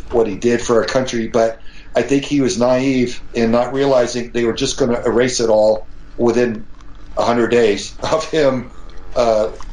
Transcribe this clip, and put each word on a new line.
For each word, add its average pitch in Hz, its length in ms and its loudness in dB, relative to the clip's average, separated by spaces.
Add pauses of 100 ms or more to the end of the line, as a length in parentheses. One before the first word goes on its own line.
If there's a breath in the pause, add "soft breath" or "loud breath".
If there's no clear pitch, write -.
(120)
what 110 160 4
he 101 80 -4
did 117 260 2
for 117 200 2
our - 40 0
country, 123 420 -2
but 113 320 2 (360 loud breath)
I 123 80 2
think 139 220 -2
he 143 160 0
was 117 180 0
naive 127 640 2 (120)
in 113 180 2
not 123 220 2
realizing 123 580 0
they 120 140 0
were 113 80 2
just 135 240 -4
gonna 120 260 0
erase 123 360 2
it 113 100 0
all 107 380 4 (300)
within 117 480 2 (520)
a 104 80 0
hundred 117 240 2
days 110 500 2
<laughs> - 40 -14
of 156 260 0
him, 135 420 0 (440)
uh, 110 360 2 (220)